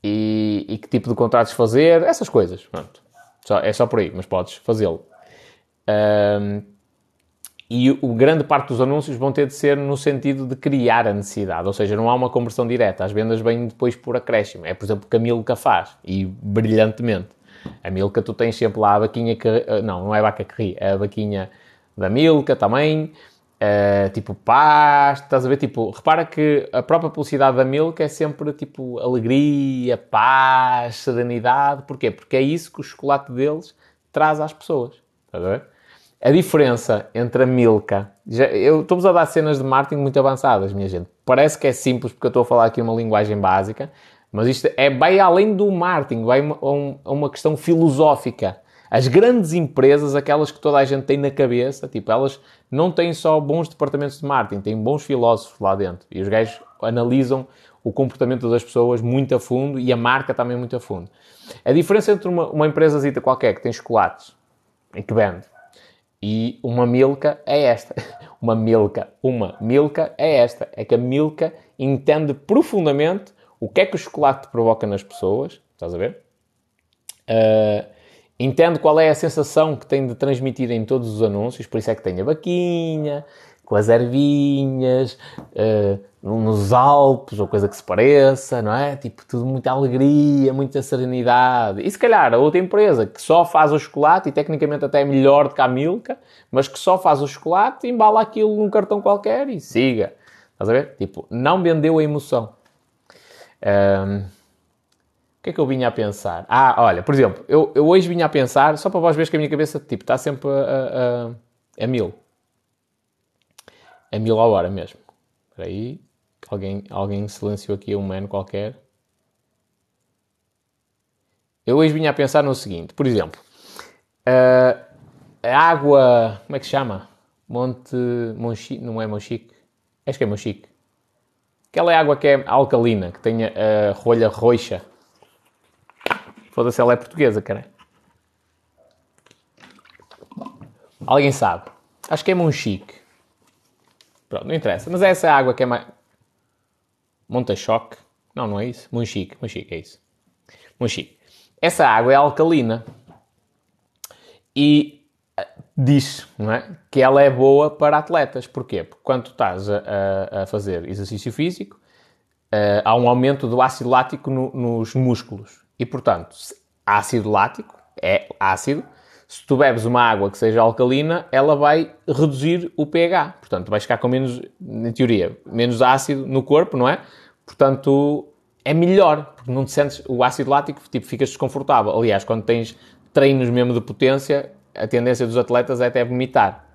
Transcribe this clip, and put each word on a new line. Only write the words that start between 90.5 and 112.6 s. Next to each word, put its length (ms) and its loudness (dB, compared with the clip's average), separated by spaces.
muita 300 -4
serenidade. 960 0
E 80 -2
se 80 -10
calhar 360 4
a 40 4
outra 220 4
empresa 480 2
que 120 -18
só 240 4
faz 280 4
o 80 2
chocolate, 500 0
e 20 -6
tecnicamente 540 -2
até 160 2
é 40 2
melhor 420 4
do 80 -8
que 60 0
a 60 4
Milka, 520 -4
mas 160 2
que 100 -16
só 220 0
faz 240 2
o 40 -4
chocolate, 600 -2
embala 340 4
aquilo 340 0
num 140 -2
cartão 320 0
qualquer 480 -2
e 100 -8
siga. 540 -2
Estás 180 -6
a 40 2
ver? 220 -2
Tipo, 320 -10
não 360 -2
vendeu 340 2
a 60 2
emoção. 500 -4
Ahm, 560 0
o 40 -20
que 60 -8
é 40 -10
que 60 -8
eu 60 2
vinha 220 -2
a 40 0
pensar? 560 -6
Ah, 300 4
olha, 240 2
por 140 -2
exemplo, 320 2
eu, 260 2
eu 140 4
hoje 200 4
vinha 200 -2
a 20 -2
pensar, 480 2
só 140 -4
para 80 -2
vós 160 2
veres 120 -2
que 100 -4
a 20 0
minha 100 -2
cabeça, 300 -4
tipo, 260 -10
tá 140 -2
sempre 320 -8
a, 840 -4
a, 40 -4
a 40 -4
mil. 260 -4